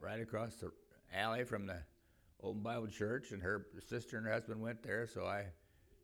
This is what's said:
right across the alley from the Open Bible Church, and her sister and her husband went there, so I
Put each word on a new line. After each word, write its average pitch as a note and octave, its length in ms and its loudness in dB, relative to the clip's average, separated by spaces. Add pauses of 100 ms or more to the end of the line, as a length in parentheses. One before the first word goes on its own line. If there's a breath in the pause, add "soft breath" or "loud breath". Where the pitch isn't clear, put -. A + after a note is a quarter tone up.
right G#2 200 -2
across A2+ 360 0
the F2 140 -4 (420)
alley A2+ 300 4
from G#2+ 240 0
the F#2 120 -2 (640 soft breath)
Open G#2 200 -2
Bible A#2 240 0
Church, G#2+ 460 0
and F#2 100 -4
her G2 240 2 (220)
sister A#2 300 -2
and A2+ 80 0
her A2 60 6
husband A2+ 280 2
went A#2 220 -2
there, A2+ 240 2
so G#2 180 -2
I G2+ 220 2 (580 soft breath)